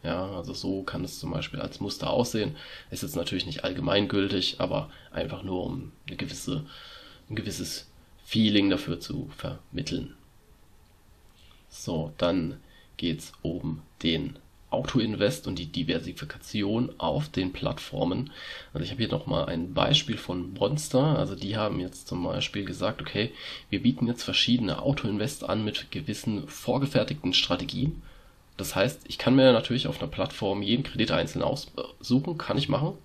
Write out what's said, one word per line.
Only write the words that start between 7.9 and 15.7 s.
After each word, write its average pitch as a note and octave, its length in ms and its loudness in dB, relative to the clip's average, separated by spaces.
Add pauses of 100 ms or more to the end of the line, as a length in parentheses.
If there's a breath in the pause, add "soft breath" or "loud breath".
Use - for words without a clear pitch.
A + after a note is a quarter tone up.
Feeling G#2 460 6
dafür F2 320 0
zu - 340 -6
vermitteln. - 760 -6 (1500 soft breath)
So, D#2 500 -4
dann F2 440 0 (340 soft breath)
geht's D#2+ 460 -4
um D#2+ 400 -4 (200)
den D#2+ 380 0 (300)
Auto-Invest A2 760 2
und F#2 100 -4
die F2 80 -6
Diversifikation F2 1300 -2